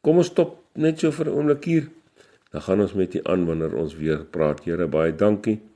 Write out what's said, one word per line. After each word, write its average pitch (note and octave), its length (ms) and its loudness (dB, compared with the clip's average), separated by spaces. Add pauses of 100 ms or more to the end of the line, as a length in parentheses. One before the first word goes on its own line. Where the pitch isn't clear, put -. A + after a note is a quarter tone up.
Kom E3 220 4
ons - 100 -2
stop - 260 0 (160)
net D#3 260 0
so D#3 120 2
vir D3+ 160 -4
'n - 80 -2
oomblik D3 280 0
hier. E3 260 0 (600)
Dan D2+ 80 -8
gaan F#2+ 200 0
ons G2 140 0
met F#2 200 -2
U - 100 -2
aan F2+ 220 0
wanneer D#2+ 280 -2
ons D2+ 220 -4
weer D#2 280 -2
praat. D2+ 400 -2
Here, E2+ 220 -2
baie D#2 300 0
dankie G#2 440 0 (160)